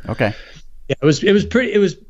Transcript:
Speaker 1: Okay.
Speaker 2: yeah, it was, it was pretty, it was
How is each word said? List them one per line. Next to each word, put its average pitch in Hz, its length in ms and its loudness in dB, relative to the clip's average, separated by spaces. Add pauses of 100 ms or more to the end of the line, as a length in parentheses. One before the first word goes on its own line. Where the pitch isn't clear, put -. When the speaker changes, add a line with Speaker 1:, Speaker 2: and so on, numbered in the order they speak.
Speaker 1:
Okay. 110 260 -2 (540)
Speaker 2:
yeah, 135 140 -2
it - 40 2
was, 151 180 2
it 196 100 4
was 202 120 4
pretty, 240 280 0
it 208 60 4
was 185 180 2 (120)